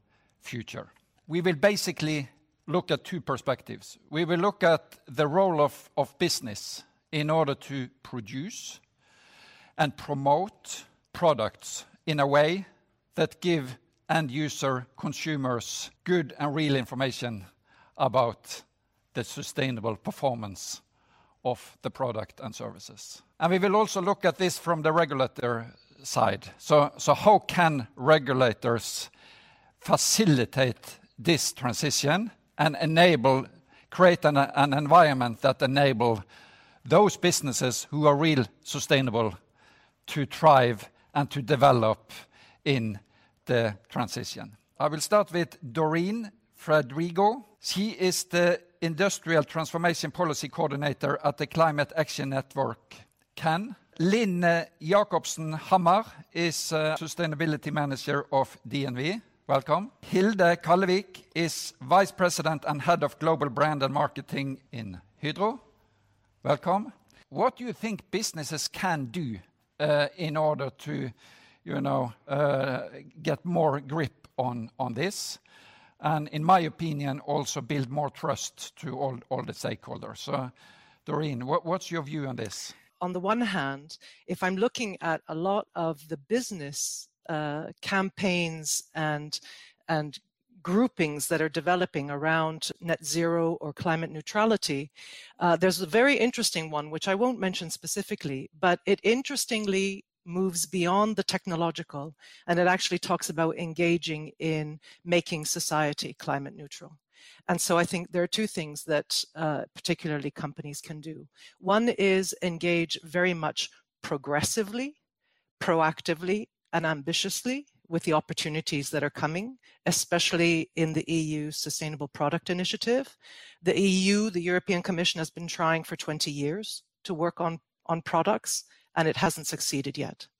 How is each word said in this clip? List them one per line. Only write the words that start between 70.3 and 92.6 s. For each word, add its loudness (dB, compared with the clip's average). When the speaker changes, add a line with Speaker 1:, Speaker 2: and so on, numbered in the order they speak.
Speaker 1:
order 0
to, -8
you -6
know, -2
uh, 0
get -4
more 2
grip -6
on, -4
on -4
this? -4
And 0
in -4
my 8
opinion, -4
also -2
build -2
more -2
trust -6
to -8
all, -4
all -4
the -10
stakeholders. -10
So, -6
Doreen, -4
what, -2
what's -6
your -4
view -6
on -8
this? -10
Speaker 2:
On -4
the -6
one 2
hand, -4
if -6
I'm 0
looking -2
at -2
a -6
lot -2
of -4
the -8
business, -6
uh, -4
campaigns -2
and, -4
and -4
groupings 0
that 0
are 0
developing -2
around -2